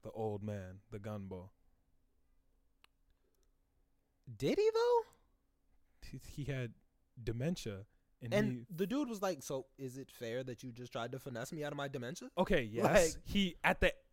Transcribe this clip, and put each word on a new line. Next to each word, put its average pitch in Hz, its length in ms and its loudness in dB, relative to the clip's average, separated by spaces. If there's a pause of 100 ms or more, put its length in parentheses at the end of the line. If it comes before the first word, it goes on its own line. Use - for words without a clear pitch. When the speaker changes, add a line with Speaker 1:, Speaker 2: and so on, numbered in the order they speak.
Speaker 1:
the 110 100 -10
old 107 320 -2
man, 95 360 -6 (100)
the 107 100 -8
gunbo? 98 480 -8 (3000)
Speaker 2:
Did 202 200 2
he, 427 140 6
though? 466 280 6 (1080)
Speaker 1:
He, 139 160 -10
he - 240 -6
had 127 220 -2 (500)
dementia. 117 580 -2 (420)
And 143 120 -6
Speaker 2:
And 160 180 4
Speaker 1:
he 120 220 -6
Speaker 2:
the 180 120 0
dude 254 220 0
was 220 120 -4
like, 185 220 -2
"So 135 240 -4 (100)
is 131 220 -8
it 135 120 -12
fair 120 340 -4
that 127 180 -8
you 127 100 -10
just 120 200 -12
tried 120 200 -4
to 135 60 -6
finesse 120 340 -6
me 156 120 -6
out 147 80 -4
of 147 40 -6
my 143 120 -4
dementia?" 139 400 -6 (100)
Speaker 1:
Okay, 180 240 4
yes. 113 220 0 (320)
Speaker 2:
Like - 80 -12
Speaker 1:
He, 196 380 2
at 180 180 4
the 175 120 6 (200)